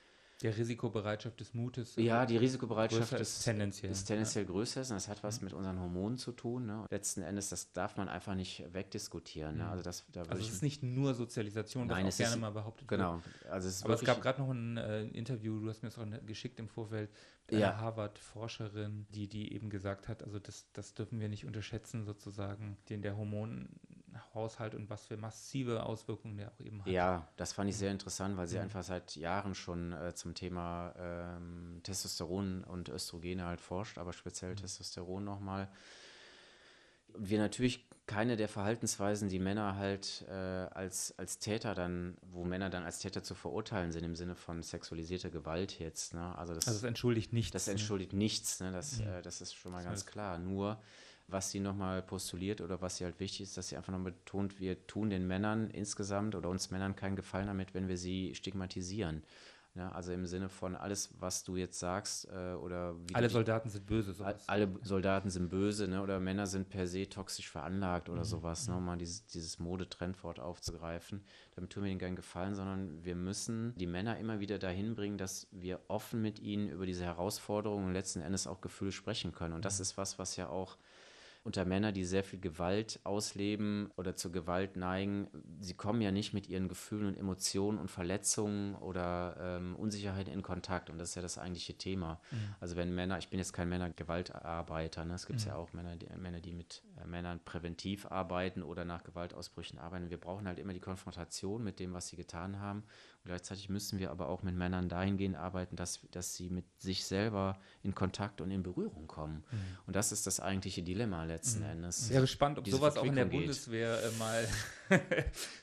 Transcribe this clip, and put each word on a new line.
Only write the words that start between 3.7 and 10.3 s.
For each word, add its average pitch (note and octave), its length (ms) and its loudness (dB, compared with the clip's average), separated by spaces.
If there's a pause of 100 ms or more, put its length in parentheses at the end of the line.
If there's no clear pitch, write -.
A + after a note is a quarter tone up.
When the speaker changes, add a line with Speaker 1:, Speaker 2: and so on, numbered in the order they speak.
Speaker 2:
ist F#2+ 140 0
tendenziell G#2+ 400 4
Speaker 1:
ja. F#2 60 -4
Speaker 2:
größer, A2+ 320 2
und B2+ 80 -2
das G2 180 0
hat G2+ 140 -4
was A2 180 0
Speaker 1:
Mhm. G2 60 -4
Speaker 2:
mit - 80 -6
unseren F#2 260 0
Hormonen F#2 380 2
zu B2 140 -4
tun, A#2+ 340 -2
ne? G#2+ 240 -2
Letzten G2 320 0
Endes, G2 260 0
das - 240 -6
darf F2+ 240 0
man G2 140 0
einfach F#2+ 240 -2
nicht F#2 360 -2
wegdiskutieren, E2+ 840 -4
ne? E2 80 0
Speaker 1:
Mhm. E2 60 -2
Speaker 2:
Also F2 120 -2
das, F2 300 -4
da F2 80 -6
würde E2 120 -2